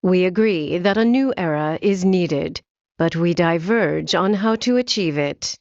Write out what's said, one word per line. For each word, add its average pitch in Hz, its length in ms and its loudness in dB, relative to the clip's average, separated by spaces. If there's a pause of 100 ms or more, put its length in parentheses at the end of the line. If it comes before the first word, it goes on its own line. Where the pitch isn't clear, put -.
We 180 220 2
agree 180 540 0
that 196 200 0
a 220 60 2
new 254 320 2
era 156 460 -2
is 196 240 0
needed, 170 560 0 (360)
but 165 200 0
we 170 160 0
diverge 165 840 0
on 190 180 2
how 214 220 0
to 247 220 0
achieve 196 400 -2
it. 147 440 -4